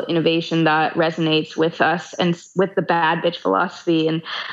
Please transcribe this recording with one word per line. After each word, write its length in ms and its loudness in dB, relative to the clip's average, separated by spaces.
innovation 600 2
that 280 2
resonates 640 0
with 240 0
us 320 0
and 220 0
s-, 200 -20
with 200 0
the 80 0
Bad 400 0
Bitch 140 0
philosophy. 720 0
And, 140 0